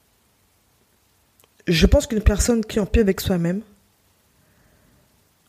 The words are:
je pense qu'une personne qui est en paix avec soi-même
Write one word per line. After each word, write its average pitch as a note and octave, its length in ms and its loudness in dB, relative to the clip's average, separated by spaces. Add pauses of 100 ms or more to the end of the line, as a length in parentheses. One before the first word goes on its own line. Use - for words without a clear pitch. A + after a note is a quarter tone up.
(1700)
je E3+ 200 2
pense C#4+ 200 2
qu'une G#3+ 140 -4
personne A3 440 0
qui - 140 -6
est - 20 0
en G3 60 -2
paix - 140 2
avec F#3+ 200 0
soi-même F3+ 420 -4 (1900)